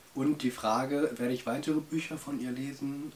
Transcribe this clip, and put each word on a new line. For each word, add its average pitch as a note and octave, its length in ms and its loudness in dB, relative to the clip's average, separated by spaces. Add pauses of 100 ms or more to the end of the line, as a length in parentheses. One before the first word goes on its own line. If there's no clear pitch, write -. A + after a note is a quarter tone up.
(140)
Und D3 300 2
die B2+ 80 4
Frage, C3+ 680 2
werde B2 160 2
ich B2 120 -4
weitere D3+ 340 2
Bücher D#3 380 -2
von C#3+ 220 -4
ihr B2+ 120 -4
lesen? C#3 640 -4